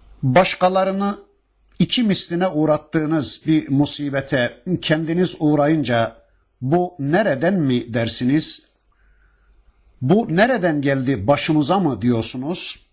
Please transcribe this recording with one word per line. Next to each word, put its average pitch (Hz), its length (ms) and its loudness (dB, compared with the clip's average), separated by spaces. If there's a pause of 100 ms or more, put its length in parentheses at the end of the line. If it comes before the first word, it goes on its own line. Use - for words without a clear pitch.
(220)
Başkalarını 190 960 0 (600)
iki 185 240 0
misline 190 460 0
uğrattığınız 151 1000 0
bir 156 220 2
musibete 139 920 -2 (200)
kendiniz 165 560 0
uğrayınca 143 800 0 (440)
bu 175 380 0
nereden 156 560 0
mi 127 400 -2
dersiniz? 123 720 0 (1400)
Bu 185 240 2 (100)
nereden 185 460 0
geldi 131 440 -2
başımıza 151 520 2
mı 139 240 -2
diyorsunuz? 123 920 0